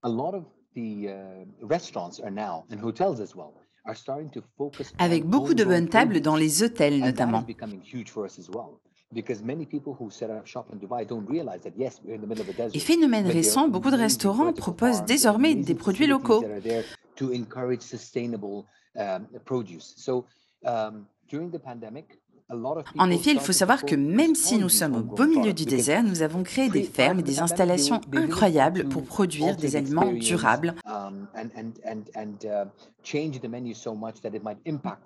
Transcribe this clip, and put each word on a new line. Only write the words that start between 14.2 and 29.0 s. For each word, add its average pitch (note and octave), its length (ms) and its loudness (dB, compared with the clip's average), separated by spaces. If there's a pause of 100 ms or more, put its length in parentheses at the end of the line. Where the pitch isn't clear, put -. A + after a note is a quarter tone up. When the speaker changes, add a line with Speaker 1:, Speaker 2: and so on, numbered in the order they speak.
Speaker 1:
vertical - 160 -2
Speaker 2:
proposent A3+ 340 2
Speaker 1:
farms, F3 100 -2
Speaker 2:
désormais B3 460 6
Speaker 1:
amazing G3 120 2
Speaker 2:
des E3+ 100 0
produits G#3 320 0
Speaker 1:
facilities C4+ 220 2
Speaker 2:
locaux. G#3+ 120 6
Speaker 1:
that G#2 160 -6
are G2 60 -8
there A2+ 220 -2 (320)
to C3 160 -2
encourage B2 500 -4
sustainable, G#2+ 840 -6 (320)
um, G2+ 300 -4 (180)
produce. G2 520 -6
So, B2+ 280 -4 (400)
um, A2 400 -4 (240)
during E3 220 -8
the D#3+ 80 -10
pandemic, A#2+ 600 -14 (300)
a B2 60 -12
lot B2+ 240 -6
of D3+ 60 -10 (140)
Speaker 2:
En E3+ 60 6
Speaker 1:
people F3+ 80 4
Speaker 2:
effet, F3 200 2
il C#4 60 6
faut F#3 140 0
Speaker 1:
started - 0 -
to - 60 4
Speaker 2:
savoir A3 240 4
que C#3+ 140 2
Speaker 1:
focus C#3+ 200 2
Speaker 2:
même D#4+ 180 6
si - 200 2
Speaker 1:
on A3 60 6
Speaker 2:
nous F#3 80 2
Speaker 1:
these - 100 4
Speaker 2:
sommes C#3 160 2
au A#2 40 0
Speaker 1:
homegrown A2 180 -4
Speaker 2:
beau B3+ 100 6
milieu D#4 160 6
Speaker 1:
products G3+ 140 2
Speaker 2:
du D#3+ 80 -2
Speaker 1:
because C3+ 120 0
Speaker 2:
désert, C#3+ 260 4
nous F3+ 200 2
avons D#3+ 200 0
créé C4 280 0
des - 120 2
Speaker 1:
pre-, F#3 80 -4
prior C3 180 4
Speaker 2:
fermes F#3 100 2
et E3+ 40 0
Speaker 1:
to C#3 40 0
the - 20 -2
Speaker 2:
des C3+ 80 0
Speaker 1:
pandemic, E3+ 200 0
they G3 60 4
Speaker 2:
installations F3 340 4
Speaker 1:
were, A3 40 -2
they C#3+ 180 -2
really D#4+ 40 2
had A3+ 100 0
Speaker 2:
incroyables E3 500 4
Speaker 1:
to C#3 60 -2
Speaker 2:
pour C#3 140 -4